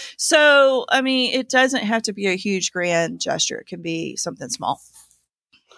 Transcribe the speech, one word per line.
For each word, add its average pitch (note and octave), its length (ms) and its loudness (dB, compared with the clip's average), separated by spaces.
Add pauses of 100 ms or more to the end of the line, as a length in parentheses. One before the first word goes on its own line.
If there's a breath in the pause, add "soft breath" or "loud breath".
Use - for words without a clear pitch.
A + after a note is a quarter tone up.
(160 loud breath)
So, C#4+ 720 4
I C4+ 120 2
mean, C4 320 0
it B3+ 160 -2
doesn't C4 360 2
have A3+ 200 0
to G#3+ 80 -6
be G3 140 -6
a F#3+ 80 2
huge F#3 380 -2
grand E3+ 480 0
gesture. - 380 -2
It - 100 -18
can F3 140 -12
be E3 340 -6
something E3 320 -8
small. - 320 -6 (960 soft breath)